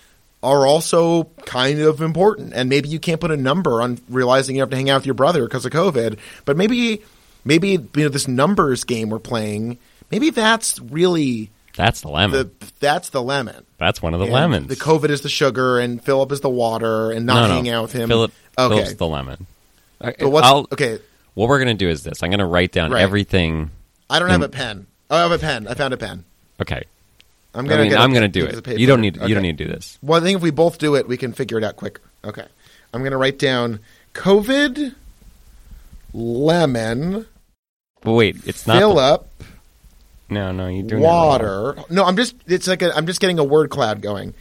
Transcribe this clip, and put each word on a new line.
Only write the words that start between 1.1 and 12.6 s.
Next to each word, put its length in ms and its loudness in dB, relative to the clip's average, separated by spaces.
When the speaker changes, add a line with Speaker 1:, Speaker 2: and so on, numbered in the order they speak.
Speaker 1:
kind 340 0
of 220 2
important. 520 0
And 140 -2
maybe 220 0
you 100 -6
can't 220 -2
put 100 -2
a 60 -2
number 440 0
on 180 -2
realizing 480 0
you 40 0
have 100 -2
to 40 -4
hang 140 -2
out 80 4
with 80 -2
your 80 -2
brother 340 2
'cause 180 -6
of 60 -6
covid. 460 0
But 140 0
maybe, 440 0
maybe, 240 2
you 260 -2
know, 140 2
this 180 -4
numbers 560 2
game 260 -4
we're 100 -6
playing, 580 -6
maybe 200 0
that's 500 0
really 680 0
Speaker 2:
That's 240 2
the 80 -12
lemon. 500 0
Speaker 1:
the, 80 -20